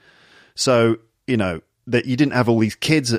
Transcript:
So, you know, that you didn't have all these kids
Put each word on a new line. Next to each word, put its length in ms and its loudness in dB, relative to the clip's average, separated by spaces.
So, 440 2
you 120 -2
know, 240 -4
that 180 0
you 100 -4
didn't 160 2
have 160 0
all 100 2
these 160 0
kids 440 -2